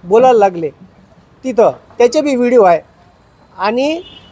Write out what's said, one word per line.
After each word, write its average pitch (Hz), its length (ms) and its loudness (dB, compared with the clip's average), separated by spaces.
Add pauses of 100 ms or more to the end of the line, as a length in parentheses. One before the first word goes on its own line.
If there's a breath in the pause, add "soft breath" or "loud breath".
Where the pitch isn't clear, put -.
बोलायला 233 340 2
लागले 175 300 -2 (760)
तिथं. 220 260 0 (280)
त्याचे 240 220 2
बी 285 160 -4
व्हिडिओ 240 260 2
आहे. 175 180 2 (760)
आणि 262 420 -4 (320)